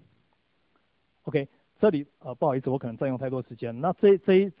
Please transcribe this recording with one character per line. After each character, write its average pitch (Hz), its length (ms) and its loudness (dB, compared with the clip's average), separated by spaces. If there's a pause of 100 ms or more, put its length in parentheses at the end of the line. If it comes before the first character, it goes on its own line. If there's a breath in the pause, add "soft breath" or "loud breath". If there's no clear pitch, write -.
(1200)
OK， 147 260 -4 (320 soft breath)
这 208 100 6
里， 143 160 -2 (140)
呃， 131 160 -12
不 170 100 -2
好 135 80 2
意 135 60 -2
思， 131 100 -4
我 131 80 0
可 - 80 -8
能 113 100 -8
占 139 120 -4
用 127 100 -4
太 131 100 -6
多 127 140 -6
时 117 140 -16
间。 117 240 -10
那 175 140 -2
这， 196 240 4
这 190 160 2
一， 190 260 2